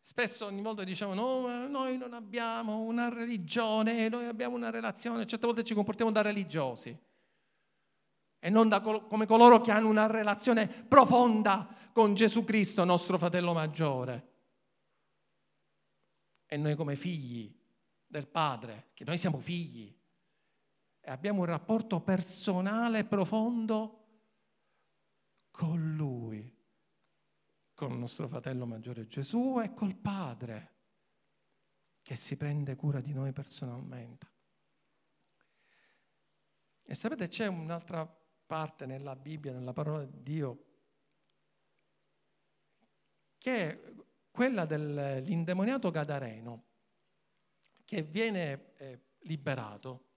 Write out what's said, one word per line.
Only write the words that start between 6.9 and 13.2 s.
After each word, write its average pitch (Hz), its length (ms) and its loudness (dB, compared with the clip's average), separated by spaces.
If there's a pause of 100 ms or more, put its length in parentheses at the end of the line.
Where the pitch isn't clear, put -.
e 170 60 0
non 220 180 8
da 202 120 4
col-, 214 260 -2
come 214 180 0
coloro 233 360 12
che 233 100 0
hanno 220 180 4
una 214 200 4
relazione 214 580 2
profonda 220 1040 6 (200)
con 208 220 6
Gesù 220 280 4
Cristo, 202 400 2
nostro 180 340 4
fratello 175 360 0